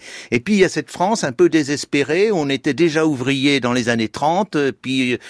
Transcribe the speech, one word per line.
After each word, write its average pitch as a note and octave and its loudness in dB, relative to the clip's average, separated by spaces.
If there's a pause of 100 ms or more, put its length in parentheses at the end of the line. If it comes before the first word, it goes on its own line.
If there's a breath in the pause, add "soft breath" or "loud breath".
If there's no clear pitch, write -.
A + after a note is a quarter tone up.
(300 loud breath)
Et A#2+ 0
puis G3+ 0
il G3 4
y F#3 6
a D#3+ 4
cette D3+ -6
France G3+ -2
un C#3 -4
peu F3 4
désespérée, D3 0
où G3+ 0
on D3 0
était C3+ -2
déjà D#3+ 2
ouvrier C#3 2
dans B2 0
les A#2+ 0
années A2+ 0
trente, F3 -2
euh, C#3 0
puis B2 -4 (120 loud breath)